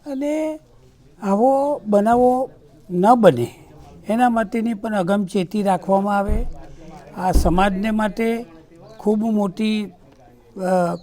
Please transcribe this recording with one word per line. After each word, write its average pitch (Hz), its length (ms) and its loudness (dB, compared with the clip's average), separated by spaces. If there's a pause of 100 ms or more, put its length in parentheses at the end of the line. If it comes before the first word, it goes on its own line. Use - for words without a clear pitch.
અને 302 540 -4 (640)
આવો 269 640 0
બનાવો 247 640 2 (420)
ન 196 240 4
બને 147 400 4 (540)
એના 240 200 2
માટેની 226 440 -2
પણ 214 220 -6
અગમચેતી 196 680 -2
રાખવામાં 196 540 0
આવે. 202 280 -2 (720)
આ 185 140 -2
સમાજને 190 600 2
માટે 226 540 -2 (540)
ખૂબ 214 240 0
મોટી, 214 640 -2 (720)
અ, 180 460 0